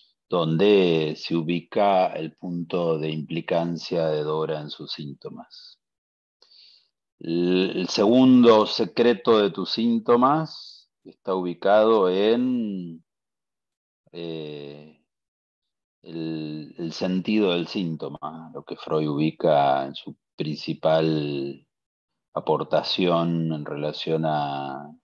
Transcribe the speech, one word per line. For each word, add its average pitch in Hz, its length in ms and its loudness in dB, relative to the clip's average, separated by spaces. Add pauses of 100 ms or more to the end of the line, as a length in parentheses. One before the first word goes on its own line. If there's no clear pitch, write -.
(280)
donde 82 880 4
se - 180 -6
ubica 87 800 0
el 80 240 -10
punto 87 640 -4
de 78 120 -4
implicancia 82 960 -4
de 78 160 -2
Dora 78 380 -4
en 76 100 -12
sus - 220 -14
síntomas. - 880 -16 (1400)
El, 90 560 0
el 92 140 -4
segundo 120 800 6
secreto 113 760 2
de 101 100 4
tus 87 220 -6
síntomas 120 1160 0 (140)
está - 320 -6
ubicado 98 760 4
en, 101 920 0 (1120)
eh, 76 880 -12 (1000)
el, 78 760 -8
el 82 140 -6
sentido 95 600 0
del 87 140 -2
síntoma, 80 880 -8
lo 71 80 -14
que - 140 -12
Freud 78 320 -2
ubica 71 760 2
en 65 100 -12
su - 200 -16 (200)
principal 76 1300 -2 (640)
aportación 82 1200 0
en 76 120 -8
relación 76 600 -4
a, 69 600 -4 (200)